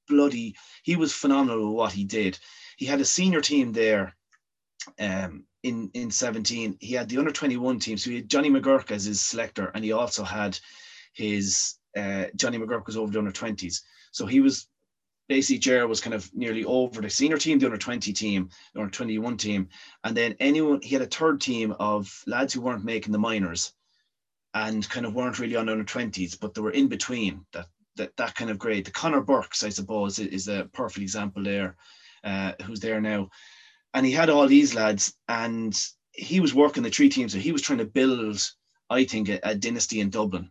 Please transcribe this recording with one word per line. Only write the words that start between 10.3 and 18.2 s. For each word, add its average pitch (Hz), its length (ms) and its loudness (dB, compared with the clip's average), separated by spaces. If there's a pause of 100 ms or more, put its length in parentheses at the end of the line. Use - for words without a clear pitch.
his, 104 640 -2 (220)
uh, 98 300 -4 (100)
Johnny 120 220 -2
McGurk 110 280 -4
was 110 100 -8
over 110 140 -2
the 107 80 -2
under 104 140 -2
twenties. 98 500 -6 (300)
So - 140 -6
he 127 140 6
was, 135 280 2 (600)
basically, 135 300 2
Ger 123 280 4
was 110 140 -2
kind 113 140 -4
of 104 200 -8
nearly 113 300 -4
over 123 360 0
the 107 80 -6
senior 143 300 2
team, 151 200 2
the 131 80 6
under 113 120 -2
twenty 117 340 -4
team, 98 380 -2 (240)